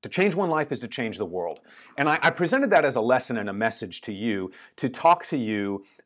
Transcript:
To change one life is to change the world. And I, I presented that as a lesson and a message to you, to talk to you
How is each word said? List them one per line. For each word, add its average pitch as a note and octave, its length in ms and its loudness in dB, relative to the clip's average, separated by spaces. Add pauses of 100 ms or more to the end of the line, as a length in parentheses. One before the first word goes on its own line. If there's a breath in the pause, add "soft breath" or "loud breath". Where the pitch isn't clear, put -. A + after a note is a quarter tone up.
To - 60 -10
change F#3 260 2
one F#3 140 0
life D#3 240 0
is A#2+ 80 -6
to A#2+ 80 -12
change A2 300 -6
the G2+ 80 -2
world. E2+ 340 -6 (380 loud breath)
And C#3+ 100 2
I, D3+ 140 2
I D#3+ 80 6
presented G3 400 0
that E3 140 6
as B2+ 120 0
a A2+ 60 2
lesson A#2+ 340 2
and G#2 140 -4
a - 20 -6
message G#2+ 500 -4
to A2 100 -10
you, G2 380 -4 (260 loud breath)
to C#3 120 -4
talk E3+ 380 4
to D#3 100 -4
you G#2 480 -2 (220 soft breath)